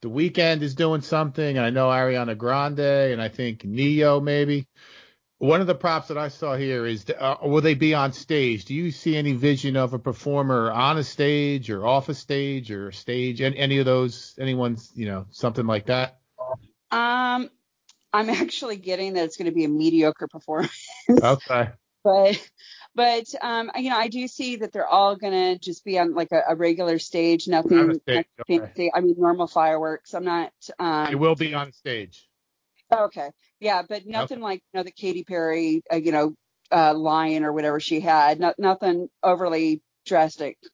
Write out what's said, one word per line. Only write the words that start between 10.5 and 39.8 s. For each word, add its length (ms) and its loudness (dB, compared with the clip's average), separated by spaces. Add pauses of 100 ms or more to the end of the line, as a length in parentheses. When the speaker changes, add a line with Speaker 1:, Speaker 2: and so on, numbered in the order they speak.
Speaker 1:
on 260 2
a 60 -2
stage 680 0
or 160 -4
off 240 2
a 60 -4
stage 560 -6
or 160 -8
a 60 -14
stage? 480 -4
An-, 120 0
any 260 0
of 60 2
those? 540 0
Anyone's, 560 -4
you 120 -6
know, 220 -6
something 380 -4
like 200 -2
that? 300 -2 (760)
Speaker 2:
Um, 580 -2 (640)
I'm 160 0
actually 480 -4
getting 360 -6
that 120 0
it's 120 -8
gonna 140 -2
be 140 2
a 40 0
mediocre 580 2
performance. 600 -8 (220)
Speaker 1:
Okay. 600 4 (340)
Speaker 2:
But, 460 4 (460)
but, 300 2 (160)
um, 360 -4
you 120 -4
know, 80 0
I 100 0
do 220 -6
see 280 -8
that 140 -6
they're 160 -2
all 300 4
gonna 420 0
just 240 -12
be 160 -2
on, 160 2
like, 160 -2
a, 160 2
a 80 0
regular 440 0
stage, 480 0
nothing, 300 4
Speaker 1:
On 140 4
a 40 -2
stage, 300 -2 (120)
Speaker 2:
nothing 240 -2
Speaker 1:
okay. 120 -10
Speaker 2:
fancy. 220 -2
I 60 2
mean, 180 2
normal 280 2
fireworks. 680 0
I'm 100 -6
not, 280 -2 (280)
um, 320 0
Speaker 1:
It 80 -2
will 160 4
be 180 -4
on 200 -6
stage. 540 -10 (640)
Speaker 2:
Okay. 380 -2 (300)
Yeah, 220 -2
but 220 -10
Speaker 1:
Okay. 60 -20
Speaker 2:
nothing 300 -6
like, 220 -8 (100)
you 80 -6
know, 40 -4
the 80 -12
Katy 340 -8
Perry, 560 -2 (100)
uh, 60 0
you 160 0
know, 220 0 (360)
uh, 220 6
lion 500 0
or 80 -2
whatever 300 -2
she 180 -2
had. 400 4
No, 180 2
nothing 520 0 (120)
overly 600 2 (240)